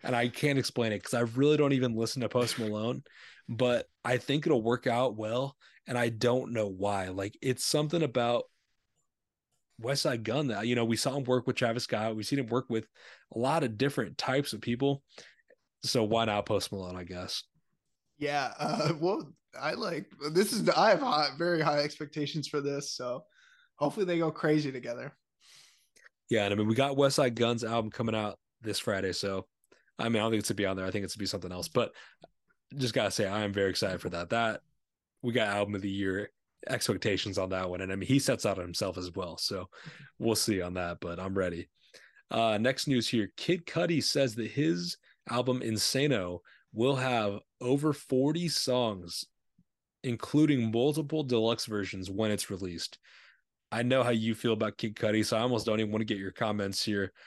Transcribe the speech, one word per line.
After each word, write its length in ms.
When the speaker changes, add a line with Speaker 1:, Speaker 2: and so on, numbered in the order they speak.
Speaker 1:
And 140
I 120
can't 300
explain 340
it 120
'cause 100
I 60
really 380
don't 160
even 200
listen 280
to 80
Post 280
Malone, 460
but 360
I 120
think 300
it'll 160
work 260
out 260
well. 440
And 120
I 100
don't 440
know 160
why. 400
Like, 340
it's 220
something 380
about 420
West 240
Side 220
Gun 240
that, 180
you 80
know, 100
we 120
saw 200
him 80
work 220
with 100
Travis 280
Scott. 300
We've 120
seen 120
him 80
work 220
with 180
a 40
lot 260
of 140
different 400
types 340
of 80
people. 420
So 220
why 220
not 200
Post 260
Malone, 240
I 80
guess? 380
Speaker 2:
Yeah. 400
Uh, 380
<laughs> 40
well, 320
I 140
like, 380
this 200
is, 160
I 220
have 100
high, 280
very 240
high 180
expectations 680
for 140
this. 320
So 320
hopefully 300
they 120
go 120
crazy 400
together. 460
Speaker 1:
Yeah. 160
And 80
I 40
mean, 120
we 60
got 220
West 200
Side 180
Gun's 300
album 260
coming 240
out 240
this 180
Friday. 340
So, 340
I 120
mean, 60
I 80
don't 80
think 80
it's 80
to 60
be 120
on 100
there. 100
I 40
think 140
it's 100
to 40
be 80
something 260
else. 160
But 240
just 180
gotta 160
say, 160
I 160
am 100
very 180
excited 300
for 100
that. 200
That, 300
we 100
got 160
album 260
of 80
the 80
year 400
expectations 680
on 140
that 180
one. 140
And 100
I 40
mean, 100
he 120
sets 280
out 120
on 60
himself 320
as 160
well. 240
So 320
we'll 180
see 260
on 120
that, 260
but 180
I'm 180
ready. 320
Uh, 280
next 280
news 220
here. 280
Kid 300
Cudi 360
says 340
that 140
his 460
album 320
Insano 800
will 240
have 440
over 320
forty 560
songs, 760
including 680
multiple 540
deluxe 420
versions 440
when 200
it's 200
released. 480
I 100
know 200
how 80
you 240
feel 200
about 240
Kid 180
Cudi, 300
so 100
I 40
almost 260
don't 140
even 120
wanna 120
get 140
your 140
comments 520
here. 280